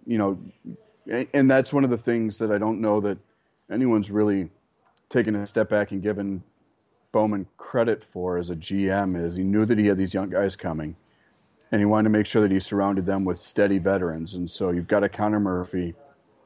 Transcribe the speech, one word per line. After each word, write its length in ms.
you 120
know, 220
a-, 240
and 160
that's 220
one 120
of 60
the 80
things 420
that 120
I 60
don't 240
know 180
that 180
anyone's 400
really 380
taken 260
a 120
step 220
back 220
and 120
given 400
Bowman 420
credit 480
for 340
as 120
a 60
G 340
M 260
is 200
he 80
knew 220
that 120
he 100
had 100
these 160
young 160
guys 280
coming, 400
and 80
he 60
wanted 180
to 60
make 160
sure 160
that 100
he 80
surrounded 460
them 180
with 160
steady 400
veterans. 560
And 140
so 220
you've 160
got 160
a 60
Connor 300
Murphy, 560